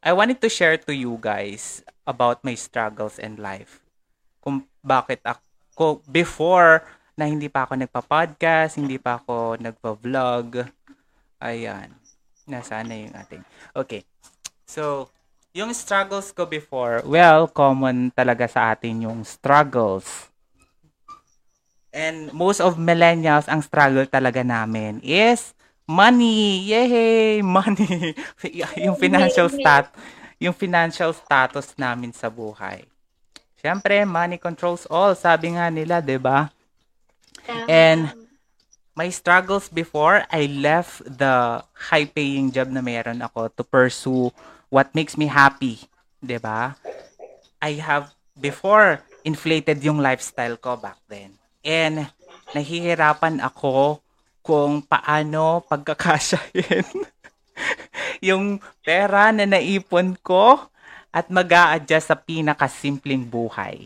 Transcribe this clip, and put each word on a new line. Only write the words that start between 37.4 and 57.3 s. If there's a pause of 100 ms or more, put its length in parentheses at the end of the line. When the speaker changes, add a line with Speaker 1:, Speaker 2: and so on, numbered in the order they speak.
Speaker 2:
Tama.
Speaker 1:
And (920)
my
struggles
before,
I
left
the (300)
high-paying
job
na
meron
ako
to
pursue (400)
what
makes
me
happy. (400)
Di
ba? (840)
I
have, (240)
before, (240)
inflated
yung
lifestyle
ko
back (100)
then. (280)
And (480)
nahihirapan
ako (400)
kung
paano
pagkakasyahin (640)